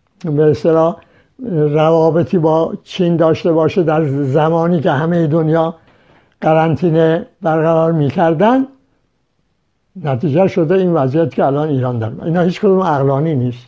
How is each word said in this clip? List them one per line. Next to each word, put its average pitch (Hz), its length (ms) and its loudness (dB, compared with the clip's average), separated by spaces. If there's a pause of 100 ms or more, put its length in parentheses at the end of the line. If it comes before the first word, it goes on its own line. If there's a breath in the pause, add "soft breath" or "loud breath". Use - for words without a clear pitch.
(260)
به 151 260 0
اصطلاح 160 460 0 (520 soft breath)
روابطی 160 880 2
با 160 360 0 (100)
چین 175 340 -2
داشته 160 340 2
باشه 160 320 0
در 160 220 0 (180)
زمانی 160 580 0
که 175 100 0
همه 165 360 0
دنیا 160 480 0 (680 soft breath)
قرنطینه 160 880 2 (140)
برقرار 160 500 0
می‌کردن، 170 760 0 (1400)
نتیجه 143 440 0
شده 180 280 0
این 185 180 0
وضعیت 156 400 0
که 190 120 0
الان 147 220 0
ایران 127 320 -2
داره. 110 240 -8
اینا 175 180 -2
هیچ 175 180 -2
کدوم 190 220 2
عقلانی 143 540 0
نیست، 123 320 -4